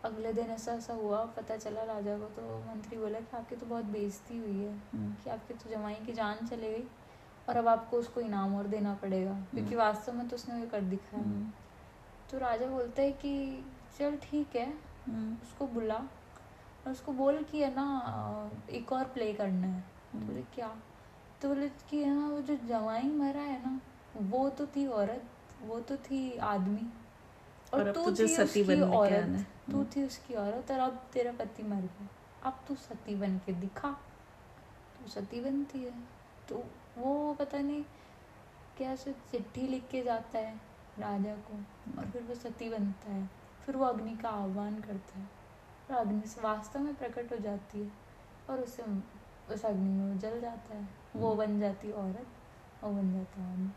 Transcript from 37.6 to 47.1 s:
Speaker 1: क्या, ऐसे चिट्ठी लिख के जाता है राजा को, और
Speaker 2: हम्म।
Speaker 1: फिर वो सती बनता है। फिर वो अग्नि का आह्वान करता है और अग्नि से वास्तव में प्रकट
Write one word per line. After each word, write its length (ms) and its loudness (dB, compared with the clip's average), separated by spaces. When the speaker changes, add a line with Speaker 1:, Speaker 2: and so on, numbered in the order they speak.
Speaker 1:
क्या, 120 -2
ऐसे 220 -4
चिट्ठी 480 -4
लिख 300 0
के 120 0
जाता 360 0
है 380 -6
राजा 360 0
को, 200 -10
और 440 -10
Speaker 2:
हम्म। 120 -4
Speaker 1:
फिर 120 -6
वो 120 -6
सती 340 -8
बनता 440 -2
है। 180 -4
फिर 100 -2
वो 80 6
अग्नि 320 0
का 120 -4
आह्वान 520 -2
करता 380 -8
है 120 -10
और 60 0
अग्नि 300 2
से 140 -10
वास्तव 400 0
में 140 0
प्रकट 380 -4